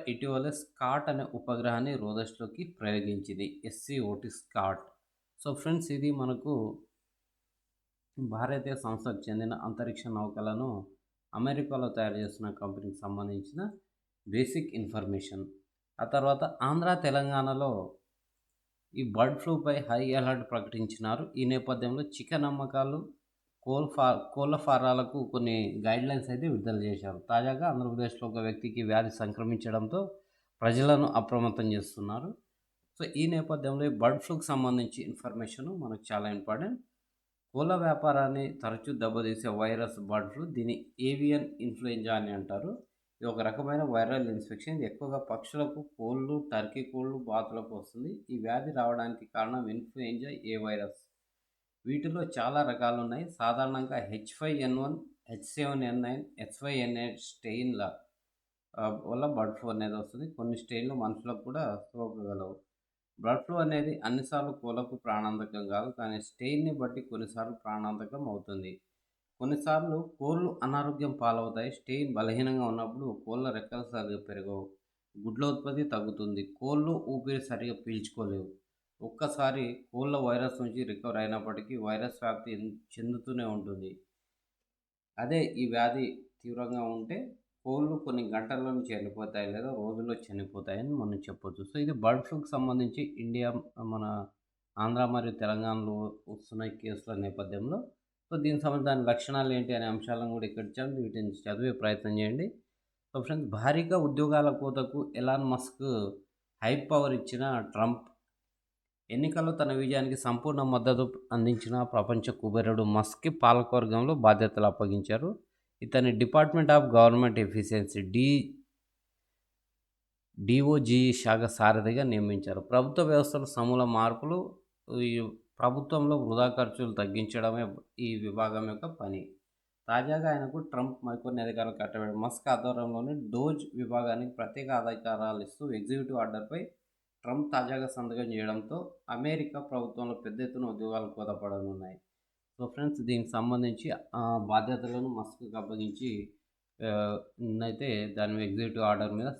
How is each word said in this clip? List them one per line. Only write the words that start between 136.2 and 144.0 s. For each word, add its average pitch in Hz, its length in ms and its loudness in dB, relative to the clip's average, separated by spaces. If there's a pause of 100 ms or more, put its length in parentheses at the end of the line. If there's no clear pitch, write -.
ట్రంప్ 147 280 -2
తాజాగా 135 360 0
సంతకం 117 460 -4
చేయడంతో 107 640 -4 (140)
అమెరికా 147 500 -2
ప్రభుత్వంలో 120 540 -6
పెద్ద 113 280 -8
ఎత్తున 127 240 -4
ఉద్యోగాలు 110 440 -4
కోత 107 180 -8
పడనున్నాయి. 98 720 -6 (580)
So 123 80 -4
ఫ్రెండ్స్, 147 340 -2
దీనికి 120 280 0
సంబంధించి, 120 640 0 (240)